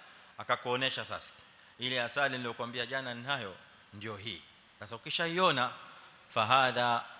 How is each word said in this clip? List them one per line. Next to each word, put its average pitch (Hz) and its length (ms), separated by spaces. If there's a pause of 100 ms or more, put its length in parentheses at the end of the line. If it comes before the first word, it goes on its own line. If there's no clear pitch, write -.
(380)
akakuonesha 123 640
sasa, 101 280 (460)
"Ile 123 240
asali 135 340
niliyokuambia 120 500
jana 131 280
ninayo, 120 420 (380)
ndio 104 220
hii." 95 260 (360)
Sasa 107 180
ukishaiona, 165 760 (600)
fahadha 120 760 (160)